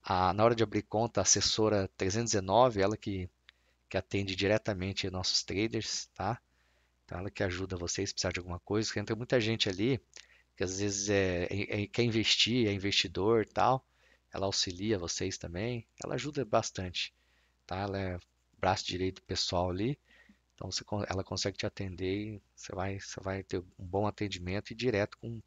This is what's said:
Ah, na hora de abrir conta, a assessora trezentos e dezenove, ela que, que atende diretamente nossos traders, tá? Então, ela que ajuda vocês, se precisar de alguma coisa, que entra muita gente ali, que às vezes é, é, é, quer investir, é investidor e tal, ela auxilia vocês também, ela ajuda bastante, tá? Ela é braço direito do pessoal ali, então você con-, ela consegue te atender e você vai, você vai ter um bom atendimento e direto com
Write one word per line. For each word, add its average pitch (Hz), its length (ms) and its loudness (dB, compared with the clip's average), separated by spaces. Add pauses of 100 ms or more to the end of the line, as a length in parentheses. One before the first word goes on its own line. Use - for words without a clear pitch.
Ah, 92 300 4
na 107 120 4
hora 117 100 8
de 113 80 2
abrir 104 200 2
conta, 110 380 0
a 95 40 2
assessora 104 680 4
trezentos 107 380 0
e 110 40 2
dezenove, 101 440 4
ela 104 160 4
que, 92 320 -6 (580)
que 98 120 -2
atende 98 360 -2
diretamente 98 760 0
nossos 92 320 0
traders, 110 720 -2
tá? 101 260 -4 (640)
Então, 85 140 -10
ela 98 120 -6
que - 120 -4
ajuda 92 340 -2
vocês, 87 320 -4
se - 60 -8
precisar 90 180 -2
de - 60 -4
alguma 90 220 -6
coisa, 107 300 0
que - 80 -4
entra 104 160 -4
muita 120 240 0
gente 110 300 2
ali, 104 320 0 (560)
que - 60 -4
às 95 160 -2
vezes 101 320 -2
é, 92 400 2
é, 104 320 -2
é, 101 60 -2
quer 120 160 0
investir, 113 640 4
é 101 40 2
investidor 101 680 2
e - 40 -2
tal, 120 380 2 (480)
ela 95 140 -2
auxilia 98 500 0
vocês 92 400 -4
também, 107 480 -6 (200)
ela - 100 -4
ajuda 135 300 -4
bastante, 104 680 -2 (540)
tá? 92 120 -4
Ela 98 200 -2
é 92 200 -4 (380)
braço 92 300 2
direito 92 300 -2
do - 60 -20
pessoal 92 480 0
ali, 107 280 -2 (560)
então 95 160 -10
você - 140 -4
con-, 101 240 -2
ela 95 160 -2
consegue 98 340 -4
te - 80 -4
atender 95 480 -4
e 104 280 -6 (120)
você - 180 -14
vai, 98 280 -4
você - 200 -12
vai 95 220 -4
ter - 160 -4
um 92 260 -10
bom 98 220 0
atendimento 95 640 -4
e 117 60 -10
direto 110 420 0
com 113 280 -10